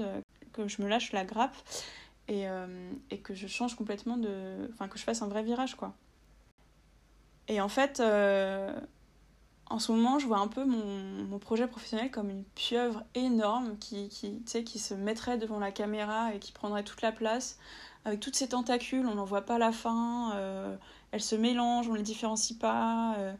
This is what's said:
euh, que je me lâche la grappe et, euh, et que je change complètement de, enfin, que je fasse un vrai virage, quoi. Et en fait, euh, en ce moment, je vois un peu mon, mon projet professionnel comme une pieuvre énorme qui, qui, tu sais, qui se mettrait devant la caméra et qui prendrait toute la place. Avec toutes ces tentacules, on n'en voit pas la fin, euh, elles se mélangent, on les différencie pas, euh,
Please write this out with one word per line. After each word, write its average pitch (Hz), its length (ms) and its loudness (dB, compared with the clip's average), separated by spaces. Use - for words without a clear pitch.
euh, 196 160 -4
que 208 160 -4
je 202 140 -4
me 202 60 0
lâche 233 240 0
la 190 120 0
grappe 220 320 0
et, 196 200 -2
euh, 185 440 -8
et 196 60 -6
que 202 180 -10
je 190 120 -10
change 240 300 -4
complètement 214 420 -2
de, 196 560 -4
enfin, 196 140 -6
que 202 100 -12
je - 60 -8
fasse 226 180 0
un 208 60 -2
vrai 208 140 0
virage, 240 320 0
quoi. 196 200 -8
Et 214 120 2
en 196 80 2
fait, 277 300 2
euh, 196 760 4
en 220 140 -2
ce 226 100 0
moment, 233 300 6
je 277 80 0
vois 214 100 6
un 202 80 4
peu 254 180 -2
mon, 233 200 4
mon 196 160 -6
projet 233 260 2
professionnel 233 460 -4
comme 208 180 -4
une 196 140 -6
pieuvre 240 580 0
énorme 233 600 4
qui, 202 300 -6
qui, 202 280 -6
tu 226 100 -10
sais, 233 160 -2
qui 226 160 -8
se 208 160 -4
mettrait 226 420 -2
devant 220 220 -2
la 196 140 -2
caméra 214 600 -2
et 202 60 -4
qui - 140 -12
prendrait 208 320 -4
toute - 180 -12
la 226 80 4
place. 220 480 -2
Avec 214 160 -2
toutes 262 160 -4
ces 262 120 0
tentacules, 247 560 2
on 220 120 0
n'en 202 80 0
voit 196 180 2
pas 233 160 2
la 226 140 6
fin, 233 640 0
euh, 196 400 -4
elles 214 120 -4
se - 120 0
mélangent, 240 540 4
on 226 60 2
les 208 100 0
différencie 220 520 0
pas, 226 640 2
euh, 190 220 -2